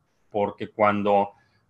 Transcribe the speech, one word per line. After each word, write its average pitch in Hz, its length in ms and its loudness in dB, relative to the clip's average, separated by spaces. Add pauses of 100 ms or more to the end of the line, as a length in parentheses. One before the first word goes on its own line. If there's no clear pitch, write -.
(300)
porque 101 380 -6
cuando, 101 640 0 (380)